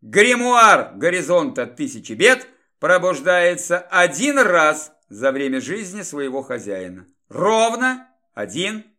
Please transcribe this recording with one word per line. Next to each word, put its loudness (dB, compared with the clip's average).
Гримуар 4
Горизонта 0
Тысячи -12
Бед 2
пробуждается 0
один 0
раз 2
за -2
время -4
жизни -10
своего -8
хозяина. -12
Ровно -2
один -8